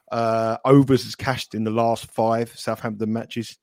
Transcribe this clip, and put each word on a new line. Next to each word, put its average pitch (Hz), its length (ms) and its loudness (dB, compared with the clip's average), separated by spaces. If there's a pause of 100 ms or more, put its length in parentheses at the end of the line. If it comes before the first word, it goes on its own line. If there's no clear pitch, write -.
(120)
Uh, 113 540 0
overs 131 380 6
has 107 100 -12
cashed - 400 -6
in 110 100 -4
the 110 60 -2
last 117 400 -2
five 113 440 -2
Southampton 110 560 -6
matches. 117 520 -8